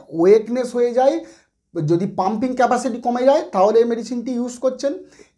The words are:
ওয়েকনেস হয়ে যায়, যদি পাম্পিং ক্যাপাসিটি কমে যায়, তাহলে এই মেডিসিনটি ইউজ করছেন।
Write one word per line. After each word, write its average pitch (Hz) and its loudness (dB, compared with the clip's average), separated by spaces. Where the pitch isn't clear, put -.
ওয়েকনেস 214 2
হয়ে 240 0
যায়, 285 2
যদি 170 0
পাম্পিং 220 -2
ক্যাপাসিটি 240 0
কমে 240 -2
যায়, 294 4
তাহলে 214 4
এই 233 6
মেডিসিনটি 233 -6
ইউজ 240 -6
করছেন। 262 -2